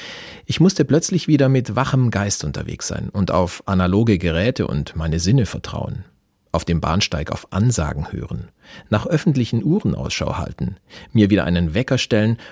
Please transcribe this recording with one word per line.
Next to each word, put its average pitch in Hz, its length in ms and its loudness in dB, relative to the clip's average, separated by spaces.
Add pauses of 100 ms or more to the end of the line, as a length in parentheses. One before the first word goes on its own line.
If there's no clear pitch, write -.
(460)
Ich - 140 0
musste 160 240 4
plötzlich 156 420 0
wieder 139 220 4
mit 123 260 0
wachem 127 360 2
Geist 101 340 -2
unterwegs - 420 -6
sein - 220 -6
und 95 240 0
auf 87 340 0
analoge 98 520 4
Geräte 87 480 0
und - 280 -4
meine 82 240 -2
Sinne 104 260 4
vertrauen. - 600 -8 (480)
Auf 90 120 0
dem 85 160 0
Bahnsteig 87 520 -2
auf - 200 -12
Ansagen 90 600 -2
hören, - 360 -10 (400)
nach 107 180 0
öffentlichen 135 580 0
Uhren 147 300 0
Ausschau - 440 -4
halten, - 380 -6 (360)
mir 104 180 6
wieder 92 140 4
einen 85 300 2
Wecker 127 240 0
stellen, 110 400 2 (140)